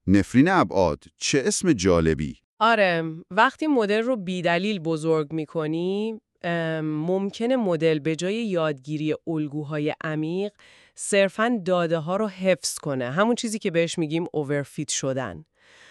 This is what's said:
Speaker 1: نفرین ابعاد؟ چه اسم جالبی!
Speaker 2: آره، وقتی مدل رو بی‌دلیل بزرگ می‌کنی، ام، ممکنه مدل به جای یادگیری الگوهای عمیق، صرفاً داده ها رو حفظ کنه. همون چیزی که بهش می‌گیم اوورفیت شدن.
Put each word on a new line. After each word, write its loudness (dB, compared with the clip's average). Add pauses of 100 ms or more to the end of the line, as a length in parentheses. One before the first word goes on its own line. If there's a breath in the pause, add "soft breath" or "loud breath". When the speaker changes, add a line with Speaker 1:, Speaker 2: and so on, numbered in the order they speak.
Speaker 1:
نفرین 6
ابعاد؟ 2 (120)
چه 0
اسم 2
جالبی! 2 (220)
Speaker 2:
آره، 2 (160)
وقتی 2
مدل 2
رو 0
بی‌دلیل -2
بزرگ -2
می‌کنی، -4 (220)
ام، -2
ممکنه -2
مدل 2
به -2
جای -4
یادگیری -2 (120)
الگوهای -4 (100)
عمیق، -4 (420 soft breath)
صرفاً 0
داده 2
ها -4
رو -2
حفظ -2
کنه. -4
همون 2
چیزی -4
که -4
بهش 0
می‌گیم -2
اوورفیت -4
شدن. -4 (460 soft breath)